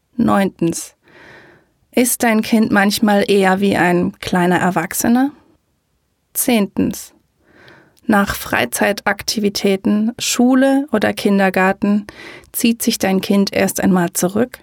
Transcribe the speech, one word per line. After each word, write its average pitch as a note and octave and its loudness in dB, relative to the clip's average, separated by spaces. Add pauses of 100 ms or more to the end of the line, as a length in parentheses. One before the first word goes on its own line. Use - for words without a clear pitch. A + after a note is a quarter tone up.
(160)
Neuntens. G3+ -2 (960)
Ist A#3+ 0
dein A3 2
Kind A3 0
manchmal G3+ 2
eher F#3+ 2
wie G3+ 0
ein F3 0
kleiner F3+ 0
Erwachsener? A#3 0 (1040)
Zehntens. - -2 (960)
Nach G3+ 0
Freizeitaktivitäten, G#3 -2
Schule C4+ 2
oder G#3+ 0
Kindergarten G3 0 (460)
zieht A#3 0
sich - -2
dein F#3+ 0
Kind G3+ 0
erst - -2
einmal F3+ 2
zurück? G#3 -2